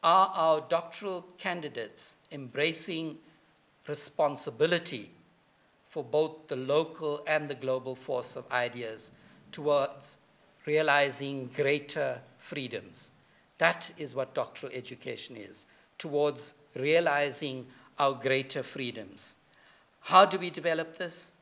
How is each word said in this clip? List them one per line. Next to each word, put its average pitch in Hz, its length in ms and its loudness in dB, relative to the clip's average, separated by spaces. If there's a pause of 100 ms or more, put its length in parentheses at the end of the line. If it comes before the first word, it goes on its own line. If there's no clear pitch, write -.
Are 190 320 8
our 160 260 4
doctoral 170 600 -4 (140)
candidates 147 800 -6 (140)
embracing 156 880 -2 (680)
responsibility 147 1200 0 (760)
for - 180 -8
both 151 440 0
the 143 80 -4
local 147 720 0
and 151 240 0
the 139 60 -6
global 131 400 -2
force 123 400 -6
of 127 160 -12
ideas 120 600 -2 (400)
towards 143 680 0 (460)
realizing 139 840 2
greater 143 720 0 (160)
freedoms? 117 760 -8 (460)
That 170 400 2
is 127 180 -8
what 131 180 -4
doctoral - 380 -6
education 123 640 -10
is, 98 300 -14 (320)
towards 147 560 0 (220)
realizing 143 920 2 (300)
our 139 160 4
greater 135 500 0
freedoms. 117 720 -8 (640)
How 190 240 10
do 190 120 -2
we 175 120 -4
develop 160 480 -2
this? 170 340 -8 (100)